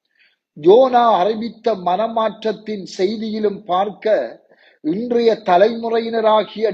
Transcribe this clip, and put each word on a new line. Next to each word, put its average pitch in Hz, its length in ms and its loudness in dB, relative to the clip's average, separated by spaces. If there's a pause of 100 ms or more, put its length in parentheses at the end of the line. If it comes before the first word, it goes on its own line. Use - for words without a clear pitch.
(580)
யோனா 240 460 4 (100)
அறிவித்த 220 600 -2
மனமாற்றத்தின் 214 1120 -4
செய்தியிலும் 208 800 -4
பார்க்க, 202 500 -2 (680)
இன்றைய 233 480 0 (120)
தலைமுறையினராகிய 220 1300 0